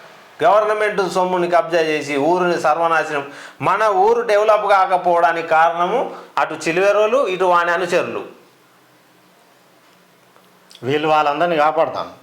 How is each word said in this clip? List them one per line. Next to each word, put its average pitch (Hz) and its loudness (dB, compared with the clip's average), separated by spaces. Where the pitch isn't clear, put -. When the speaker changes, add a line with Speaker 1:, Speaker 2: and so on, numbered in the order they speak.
Speaker 1:
గవర్నమెంట్ 208 0
సొమ్ముని 180 -2
కబ్జా 165 0
చేసి 147 -2
ఊరిని 170 0
సర్వనాశనం. 156 -2
మన 180 0
ఊరు 214 2
డెవలప్ 208 2
కాకపోవడానికి 170 2
కారణము 170 0
అటు 151 -2
చిలువెరోలు, 202 0
ఇటు 185 -2
వాని 175 2
అనుచరులు. 170 -2
Speaker 2:
వీళ్ళు 151 -2
వాళ్ళందరినీ 156 0
కాపాడతాను. 147 0